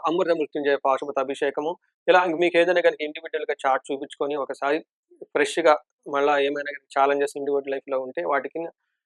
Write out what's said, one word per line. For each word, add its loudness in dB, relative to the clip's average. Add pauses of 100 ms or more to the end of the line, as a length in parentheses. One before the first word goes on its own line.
అమృత 0
మృత్యుంజయ 0
పాశుపత 0
అభిషేకము, -2 (360)
ఇలా 6
మీకు 0
ఏదైనా 4
కనుక 2
ఇండివిడ్యువల్‌గా -6
చార్ట్ 0
చూపించుకొని -6
ఒకసారి -4 (440)
ఫ్రెష్‌గా 2 (340)
మళ్ళా 2
ఏమైనా -2
కనుక -16
ఛాలెంజెస్ 2
ఇండివిడ్యువల్ -4
లైఫ్‌లో -4
ఉంటే -8
వాటికి -2 (460)